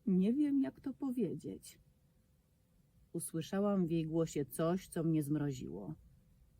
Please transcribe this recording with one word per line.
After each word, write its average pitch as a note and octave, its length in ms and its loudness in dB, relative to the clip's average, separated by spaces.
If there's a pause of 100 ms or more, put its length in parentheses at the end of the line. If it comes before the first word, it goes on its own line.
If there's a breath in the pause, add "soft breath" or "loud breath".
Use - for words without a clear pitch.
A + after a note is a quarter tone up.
nie F#3+ 260 4
wiem, C#4+ 280 4
jak C4 200 -2
to C4+ 120 -6
powiedzieć”. - 880 -4 (1300)
Usłyszałam F#3 760 0
w D3+ 40 -2
jej E3 140 2
głosie D#3+ 400 0
coś, E3+ 420 0
co E3 160 -4
mnie D#3 200 4
zmroziło. C#3 720 -4 (640)